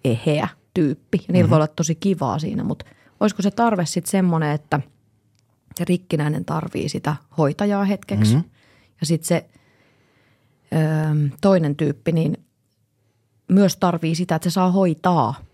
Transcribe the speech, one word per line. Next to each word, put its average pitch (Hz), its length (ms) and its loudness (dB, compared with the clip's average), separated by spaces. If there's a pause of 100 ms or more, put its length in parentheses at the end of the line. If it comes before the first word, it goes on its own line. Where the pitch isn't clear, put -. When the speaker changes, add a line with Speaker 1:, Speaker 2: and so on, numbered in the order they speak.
Speaker 1:
eheä 139 440 0 (260)
tyyppi. 156 440 -2 (100)
Ja 175 60 -2
niillä 175 140 6
Speaker 2:
Mhm. - 20 0
Speaker 1:
voi 165 80 4
olla 156 100 2
tosi 160 280 -4
kivaa 160 440 -2
siinä, - 240 -6
mut - 200 -6 (360)
olisiko 208 220 -2
se 196 100 0
tarve 214 340 0
sit 165 200 -6
semmonen, 170 460 0
että – 151 280 -4 (960)
se 175 100 -6
rikkinäinen 165 600 -2
tarvii - 440 -6
sitä 151 260 -4 (220)
hoitajaa 196 480 0
hetkeksi. 110 500 0
Speaker 2:
Mhm. 165 100 0 (540)
Speaker 1:
Ja 160 60 -4
sit 160 180 -2
se, - 220 -2 (1300)
ö, 160 40 0 (640)
toinen 165 340 4
tyyppi, 151 360 -2
niin 160 260 0 (1080)
myös 190 300 4
tarvii 165 380 -2
sitä, 170 200 -2
että 170 140 -2
se 160 40 -4
saa 185 180 2
hoitaa 170 600 2 (200)